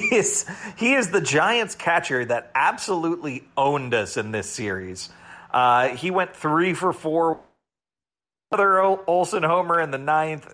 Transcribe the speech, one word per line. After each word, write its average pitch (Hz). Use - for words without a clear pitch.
is, -
he 247
is 233
the 190
Giants 180
catcher 160
that 117
absolutely 165
owned 135
us 104
in 107
this 104
series. 95
Uh, 123
he 127
went 180
three 165
for 180
four. 160
Another 196
Ol-, 190
Olsen 180
homer 170
in 156
the 135
ninth. 156